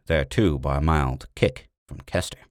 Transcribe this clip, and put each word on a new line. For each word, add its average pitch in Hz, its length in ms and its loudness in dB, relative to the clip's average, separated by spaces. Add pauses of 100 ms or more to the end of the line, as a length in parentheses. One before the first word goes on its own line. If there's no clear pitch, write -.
thereto 78 520 2
by 71 200 -2
a - 20 0
mild 73 560 0
kick - 320 0 (180)
from - 140 -16
Kester. - 400 -6 (100)